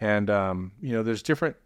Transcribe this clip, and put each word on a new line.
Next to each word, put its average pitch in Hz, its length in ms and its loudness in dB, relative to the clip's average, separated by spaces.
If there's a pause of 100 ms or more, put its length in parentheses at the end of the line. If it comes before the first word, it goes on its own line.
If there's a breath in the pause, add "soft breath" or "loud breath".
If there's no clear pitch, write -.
And, 104 280 2
um, 95 520 0
you 131 120 -6
know, 113 100 0
there's 110 200 -2
different, 156 440 -2